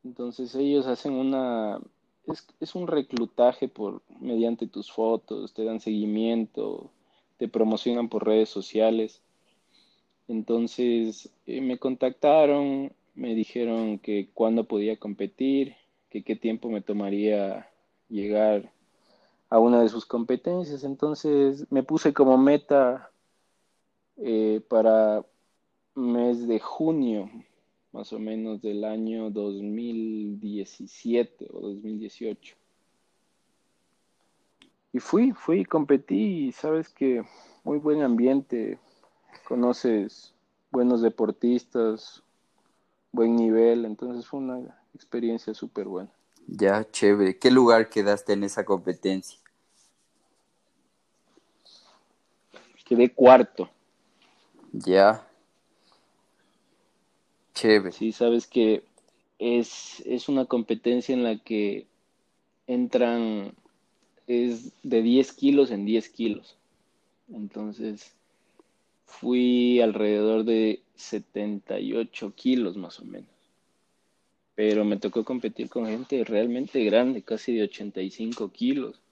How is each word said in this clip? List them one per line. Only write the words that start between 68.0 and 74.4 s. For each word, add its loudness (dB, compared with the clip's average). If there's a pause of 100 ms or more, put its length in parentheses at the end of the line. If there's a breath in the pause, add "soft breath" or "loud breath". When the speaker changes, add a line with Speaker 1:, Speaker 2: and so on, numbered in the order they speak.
Speaker 1:
fui 2
alrededor 2
de 2 (140)
setenta -8
y -6
ocho -6
kilos 0
más -14
o -20
menos. -18 (1300)